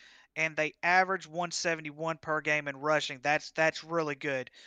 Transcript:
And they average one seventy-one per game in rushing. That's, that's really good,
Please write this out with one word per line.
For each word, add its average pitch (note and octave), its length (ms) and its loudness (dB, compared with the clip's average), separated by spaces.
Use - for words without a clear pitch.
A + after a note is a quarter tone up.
And D#3+ 200 -2
they D3+ 180 0
average F3+ 440 4
one E3 240 -4
seventy-one D#3+ 640 -4
per D#3 240 -2
game D3+ 260 0
in C#3 100 -6
rushing. D3 460 0
That's, D3 280 0
that's D#3+ 320 0
really D#3 320 -2
good, C3+ 360 -4